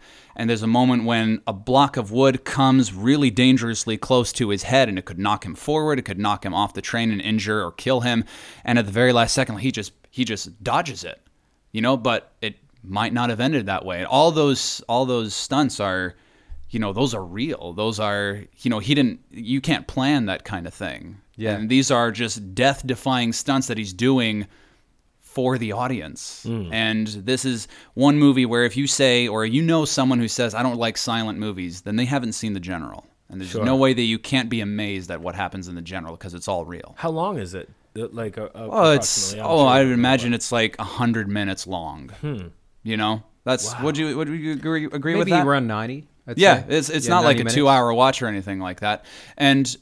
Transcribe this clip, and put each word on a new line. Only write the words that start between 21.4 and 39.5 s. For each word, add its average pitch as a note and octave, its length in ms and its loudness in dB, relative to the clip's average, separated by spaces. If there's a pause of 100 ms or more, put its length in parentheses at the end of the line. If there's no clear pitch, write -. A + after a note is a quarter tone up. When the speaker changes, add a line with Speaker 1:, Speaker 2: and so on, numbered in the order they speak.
Speaker 1:
And G#2+ 120 -4
these C3 240 4
are A#2+ 180 4
just G#2 460 -6
death-defying B2+ 760 0
stunts C3+ 340 -2
that A2+ 100 -6
he's G2+ 140 -6
doing A2 540 0 (720)
for B2+ 380 -2
the A2 140 -4
audience. A2 760 -8
Speaker 3:
Mm. A2 260 -6
Speaker 1:
And A2 340 0
this G#2+ 380 -4
is B2 240 -4 (260)
one C#3+ 240 6
movie C3+ 280 6
where A#2+ 180 4
if A#2 120 0
you C#3 120 2
say, B2 400 4
or A2 180 0
you B2 160 2
know E3 220 4
someone C3 340 2
who A#2 100 0
says, A#2 260 -2
"I A2+ 80 -2
don't B2+ 140 -2
like A2+ 220 -2
silent A2+ 400 -4
movies," F#2 440 -6
then G#2 140 -4
they B2 80 2
haven't B2 280 -2
seen G#2+ 200 -4
The G2 80 -4
General. E2 460 -10 (240)
And F#2+ 100 -12
there's F#2 120 -10
Speaker 3:
Sure. A2 120 -2
Speaker 1:
no C3 120 2
way C3+ 180 4
that A#2+ 80 0
you A2+ 160 2
can't B2 320 -2
be A#2 100 -2
amazed G2+ 500 -4
at E2 120 -8
what F2 120 -6
happens F2+ 340 -6
in F#2 60 -12
The F2 80 -10
General, E2+ 360 -12
'cause F2+ 160 -14
it's E2+ 140 -10
all F2+ 180 -4
real. E2 320 -14
Speaker 3:
How E3 120 -4
long E3 280 -4
is F#2 160 -8
it? F#2 160 -12 (260)
Uh, A2 140 -8
like, A2 260 -10
uh, G#2+ 180 -10
uh, A2+ 140 -12
Speaker 1:
Well, F3 220 4
it's, - 420 2
Speaker 3:
approximately, - 80 -10
I'm C3+ 60 -6
Speaker 1:
oh, E3 120 4